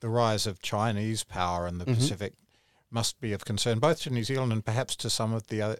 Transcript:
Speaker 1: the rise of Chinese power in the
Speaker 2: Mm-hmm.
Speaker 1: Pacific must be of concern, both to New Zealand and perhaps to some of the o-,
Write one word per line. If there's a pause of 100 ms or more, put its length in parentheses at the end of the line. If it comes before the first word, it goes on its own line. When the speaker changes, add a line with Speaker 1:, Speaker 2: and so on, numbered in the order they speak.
Speaker 1:
the
rise
of
Chinese
power
in
the
Speaker 2:
Mm-hmm.
Speaker 1:
Pacific (580)
must
be
of
concern,
both
to
New
Zealand
and
perhaps
to
some
of
the
o-,